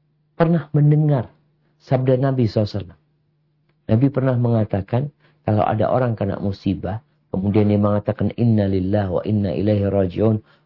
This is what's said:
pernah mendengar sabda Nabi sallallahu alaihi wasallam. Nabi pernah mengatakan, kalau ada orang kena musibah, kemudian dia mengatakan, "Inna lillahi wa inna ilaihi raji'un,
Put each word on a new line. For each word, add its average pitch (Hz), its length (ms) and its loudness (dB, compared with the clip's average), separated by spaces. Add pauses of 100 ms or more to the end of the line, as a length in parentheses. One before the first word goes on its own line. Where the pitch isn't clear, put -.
(400)
pernah 165 320 0
mendengar 147 560 2 (560)
sabda 127 320 2
Nabi 127 320 0
sallallahu 107 160 -2
alaihi 101 160 -6
wasallam. 87 200 -16 (920)
Nabi 117 160 4
pernah 131 320 -2
mengatakan, 113 600 -2 (420)
kalau 107 240 2
ada - 240 0
orang 120 240 0
kena 98 240 -4
musibah, 95 640 -4 (240)
kemudian 104 400 0
dia 104 80 2
mengatakan, 104 640 -2
"Inna 110 240 2
lillahi 98 480 -2
wa - 80 -2
inna 101 320 -2
ilaihi 101 400 0
raji'un, 98 480 0 (260)